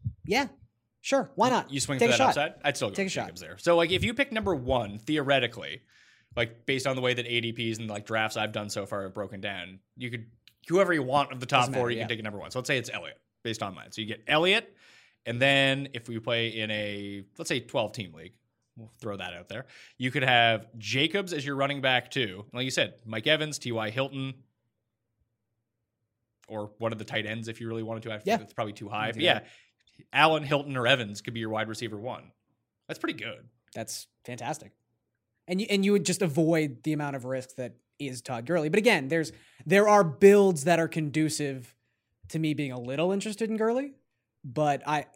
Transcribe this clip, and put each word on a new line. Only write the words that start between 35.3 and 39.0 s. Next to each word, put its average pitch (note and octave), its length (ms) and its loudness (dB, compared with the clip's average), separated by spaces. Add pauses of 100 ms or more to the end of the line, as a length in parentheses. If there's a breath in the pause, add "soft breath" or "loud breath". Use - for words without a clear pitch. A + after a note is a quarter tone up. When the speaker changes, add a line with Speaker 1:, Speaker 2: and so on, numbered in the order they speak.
Speaker 1:
And F#3 140 -2
you, G3+ 80 -2
and G3 160 2
you G3+ 80 4
would G3+ 120 4
just F3+ 180 -2
avoid D#3 640 2
the D#3 80 0
amount D3 240 -4
of A#2+ 80 -8
risk B2+ 320 -8
that A#2+ 180 -8 (240)
is B2+ 240 -8
Todd A#2+ 240 -8
Gurley. D#3+ 220 0
But F3+ 100 2
again, G3 300 4